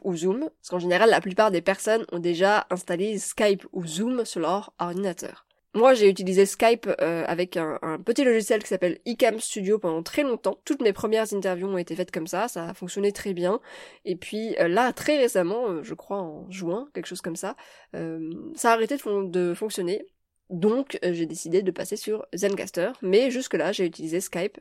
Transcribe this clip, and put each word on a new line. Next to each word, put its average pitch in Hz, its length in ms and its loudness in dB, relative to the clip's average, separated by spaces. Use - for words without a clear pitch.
ou 180 120 -2
Zoom, 185 240 0
parce - 300 -10
qu'en 180 80 -2
général, 180 320 4
la 160 100 6
plupart 202 300 2
des 175 100 2
personnes 214 520 0
ont 175 80 -4
déjà 175 500 4
installé 180 480 -2
Skype - 540 0
ou 180 140 -6
Zoom 226 380 -2
sur - 160 -6
leur 196 380 -2
ordinateur. 175 680 -6
Moi, 247 180 8
j'ai 214 160 6
utilisé 190 380 4
Skype, 226 420 2
euh, 165 240 0
avec 180 320 -2
un, 156 240 -2
un 156 160 -4
petit 233 260 2
logiciel 226 380 4
qui - 60 -12
s'appelle 180 360 0
Ecamm 226 340 2
Studio 208 400 0
pendant 165 240 -2
très 294 200 -2
longtemps. 233 420 -2
Toutes 285 160 -2
mes 208 140 2
premières 220 400 -2
interviews 190 340 -4
ont 196 80 -2
été 175 180 -6
faites 180 160 -4
comme 160 160 -6
ça, 196 220 -4
ça 170 200 -8
a 170 60 -10
fonctionné 196 380 -2
très 202 220 -6
bien. 180 260 0
Et 185 100 -4
puis, 214 420 -6
euh, 170 100 4
là, 226 260 2
très - 240 2
récemment, 196 500 2
euh, 165 140 -4
je 127 100 -12
crois 196 300 -6
en 165 280 -12
juin, 185 440 -6
quelque 175 120 -8
chose 180 140 -12
comme 165 160 -6
ça, 202 200 -8
euh, 160 360 -8
ça - 160 2
a 226 40 6
arrêté 226 220 2
de 277 60 -8
fon-, 202 220 0
de 175 280 0
fonctionner. 190 540 -4
Donc, 214 540 0
euh, 180 80 2
j'ai 170 140 -2
décidé 165 360 0
de 190 100 -2
passer 185 240 -8
sur 214 280 -6
Zencastr, 196 560 -2
mais 220 280 4
jusque-là, 190 420 -2
j'ai 190 120 -2
utilisé 165 360 -4
Skype 175 400 -6